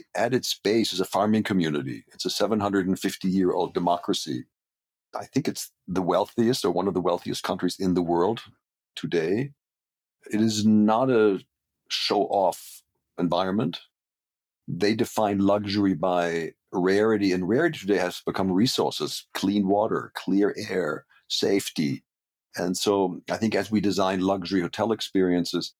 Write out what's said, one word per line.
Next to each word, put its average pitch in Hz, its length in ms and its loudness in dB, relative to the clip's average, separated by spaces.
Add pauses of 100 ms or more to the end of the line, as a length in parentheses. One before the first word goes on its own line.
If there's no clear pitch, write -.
(160)
at 113 180 0
its - 300 -2
base 107 280 2
is 90 80 -6
a 92 60 2
farming 107 380 2
community. 73 680 -2
It's - 140 -8
a 92 60 -2
seven 104 280 0
hundred 98 280 0
and 92 100 0
fifty - 300 -4
year 92 240 2
old 87 240 -2
democracy. 87 720 -2 (680)
I 107 100 -10
think - 220 -4
it's - 240 -8 (160)
the 92 140 -2
wealthiest 104 640 0
or 92 60 2
one 87 160 0
of 90 80 -2
the 92 60 0
wealthiest 87 420 -2
countries 92 360 -4
in 92 140 0
the 90 80 2
world 87 400 0 (540)
today. 98 560 -2 (800)
It 107 100 0
is 107 240 2
not 107 460 4
a 107 280 4 (480)
show - 360 0
off - 580 -2 (380)
environment. 95 600 -2 (880)
They 101 280 0
define 107 420 0
luxury 101 560 2
by 85 600 -2 (200)
rarity, 101 600 2
and 90 140 -2
rarity 156 300 0
today 95 200 0
has 90 280 -4
become 95 260 -2
resources, 90 840 0
clean 101 320 0
water, 98 480 0
clear 98 400 0 (120)
air, 90 380 -4 (220)
safety. 98 760 -2 (520)
And 92 200 -2
so 98 540 0
I 87 80 -2
think 104 160 0
as 98 160 -2
we 107 120 2
design 95 400 0
luxury 95 400 0
hotel 104 300 -2
experiences, 90 880 -2